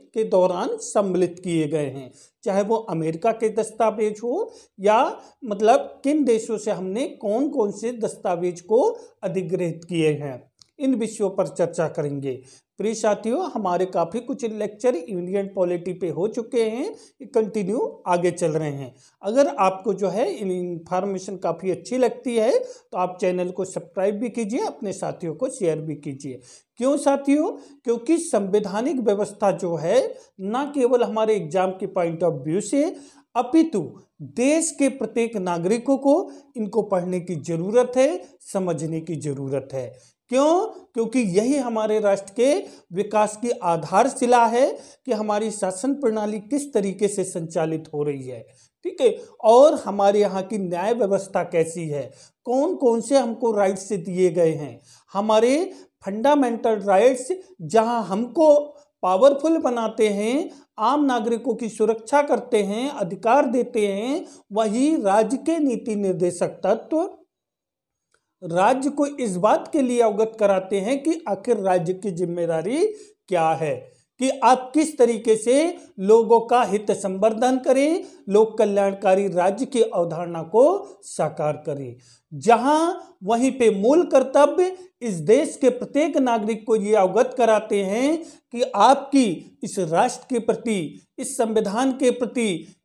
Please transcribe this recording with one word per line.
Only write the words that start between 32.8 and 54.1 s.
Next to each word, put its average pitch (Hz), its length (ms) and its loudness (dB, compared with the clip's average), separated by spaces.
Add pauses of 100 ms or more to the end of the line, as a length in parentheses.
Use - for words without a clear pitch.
अपितु 254 480 2 (400)
देश 285 480 0
के 277 200 0
प्रत्येक 233 480 -4
नागरिकों 185 600 0
को 285 320 2 (260)
इनको 214 280 -2
पढ़ने 180 360 -2
की 180 160 -8
ज़रूरत 196 600 0
है, 302 260 2 (200)
समझने 165 580 -4
की 160 180 -8
ज़रूरत 135 540 -6
है। 127 200 -8 (380)
क्यों? 311 360 2 (280)
क्योंकि 226 340 0
यही 220 280 2
हमारे 220 440 0
राष्ट्र 196 320 0
के 262 220 2 (380)
विकास 208 440 0
की 240 140 -4
आधारशिला 233 960 2
है 240 200 2 (400)
कि 262 60 -2
हमारी 214 380 -2
शासन 202 440 -4
प्रणाली 214 460 -2
किस 285 340 -4
तरीके 196 340 0
से 196 160 -4
संचालित 160 720 -4
हो 147 80 -2
रही 143 200 -6
है, 123 180 -14 (440)
ठीक 349 160 -8
है, 247 100 4 (320)
और 254 340 8
हमारे 202 440 2
यहाँ 190 220 0
की 202 180 -6
न्याय 185 340 -2
व्यवस्था 196 500 0
कैसी 165 440 -2
है, 143 220 -6 (360)
कौन 269 300 0
कौन 233 240 2
से 277 180 2
हमको 233 340 -2
राइट्स 202 400 0
दिए 180 380 0